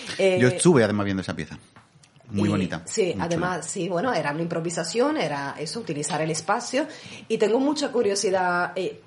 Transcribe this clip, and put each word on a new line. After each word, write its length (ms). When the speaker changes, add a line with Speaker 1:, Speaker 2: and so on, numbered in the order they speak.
Speaker 1:
Eh, 240
Speaker 2:
Yo 80
estuve 360
además 200
viendo 160
esa 160
pieza. 220
Muy 180
Speaker 1:
y 40
Speaker 2:
bonita, 340
Speaker 1:
sí, 280
Speaker 2:
muy 120
Speaker 1:
además, 340
Speaker 2:
chula. 100
Speaker 1:
sí, 200
bueno, 240
era 180
una 80
improvisación, 800
era 400
eso, 220
utilizar 420
el 80
espacio. 560
Y 80
tengo 240
mucha 320
curiosidad, 800
eh, 320